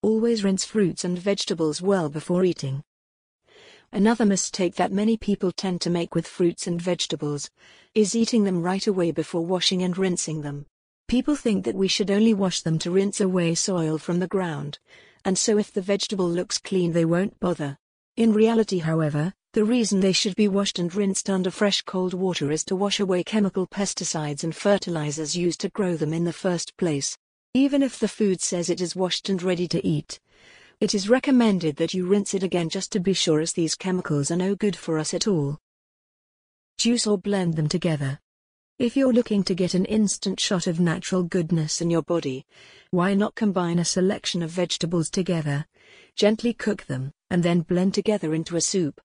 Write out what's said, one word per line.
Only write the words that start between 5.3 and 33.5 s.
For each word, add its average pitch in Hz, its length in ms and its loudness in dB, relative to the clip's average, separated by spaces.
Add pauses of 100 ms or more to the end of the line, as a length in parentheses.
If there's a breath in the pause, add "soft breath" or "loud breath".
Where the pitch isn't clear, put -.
tend 180 300 -6
to 175 100 -2
make 170 240 -2
with 165 140 -2
fruits 175 400 -2
and 170 120 -2
vegetables 160 720 -4 (440 soft breath)
is 214 200 2
eating 226 300 4
them 185 180 0
right 185 240 -2
away 185 240 2
before 165 340 -2
washing 180 380 0
and 180 160 -2
rinsing 165 440 -2
them. 143 240 -10 (420)
People 254 260 2
think 202 300 0
that 226 100 -2
we 190 140 0
should 196 220 0
only 220 240 6
wash 190 260 0
them 160 200 0
to 175 100 -4
rinse 196 300 0
away 180 340 2
soil 160 440 0
from 175 220 -2
the 185 80 -2
ground, 156 500 -4 (460 soft breath)
and 190 120 0
so 208 220 2
if 214 140 -2
the 208 80 -2
vegetable 190 480 -2
looks 175 300 -2
clean 175 340 0
they 165 120 4
won't 175 360 0
bother. 156 360 -2 (400)
In 226 160 4
reality, 220 460 4
however, 160 540 0 (220)
the 214 100 4
reason 214 340 2
they 190 140 4
should 185 240 0
be 214 100 4
washed 196 320 0
and 175 160 -2
rinsed 196 360 -2
under 185 200 0
fresh 196 320 0
cold 185 320 -4
water 180 380 -2
is 156 120 -2
to 190 120 -4
wash 196 240 0
away 180 240 0
chemical 196 420 0
pesticides 160 800 -4
and 165 100 -4
fertilizers 156 840 0
used 175 260 0
to 190 80 -4
grow 180 260 0
them 151 160 0
in 165 120 0
the 170 80 0
first - 440 -4
place. 147 400 -2 (380)
Even 277 280 4
if 269 160 -2
the 220 80 0
food 196 360 0
says 175 260 -2
it 180 140 0
is 170 120 -4
washed 180 360 -2
and 185 120 0
ready 180 240 0
to - 200 -2
eat, 156 340 -4 (580 soft breath)
it - 160 0
is 196 140 -2
recommended 220 680 4
that 165 180 0
you 180 120 -2
rinse 196 280 2
it 185 80 0
again 175 260 0
just - 240 -6
to 214 80 0
be 185 140 2
sure, 156 260 2
as 160 140 -2